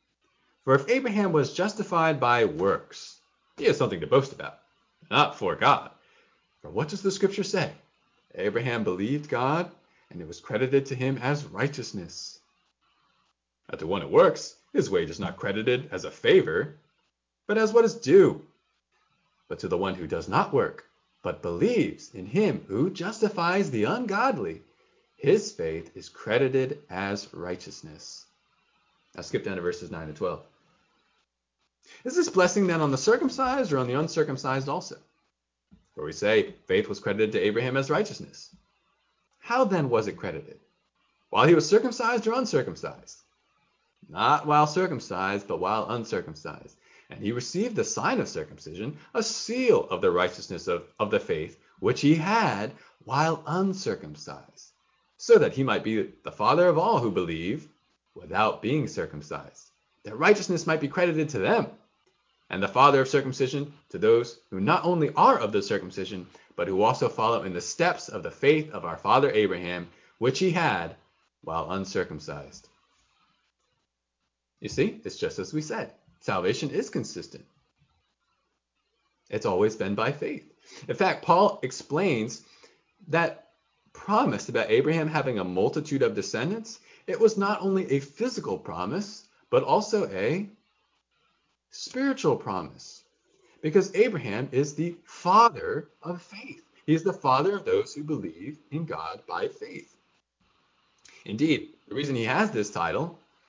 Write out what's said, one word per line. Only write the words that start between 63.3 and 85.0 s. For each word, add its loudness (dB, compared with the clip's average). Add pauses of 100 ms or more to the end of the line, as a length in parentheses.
to -10
those 2 (100)
who -8
not 2
only 0
are 6
of -2
the 0
circumcision, -6 (300)
but -2
who 2
also 4
follow 0
in -6
the -6
steps -2
of -10
the -8
faith 2
of -10
our -6
father 4
Abraham, 0 (300)
which 0
he 2
had -2 (460)
while -4
uncircumcised. -8 (1900)
You -8
see, -2
it's -12
just -6
as -8
we -4
said. -8 (280)
Salvation -2
is -4
consistent. -10 (1800)
It's -4
always 2
been -4
by 0
faith. -8 (380)
In -4
fact, 2
Paul 6
explains -2 (680)
that -2 (400)
promise 0
about 0
Abraham 2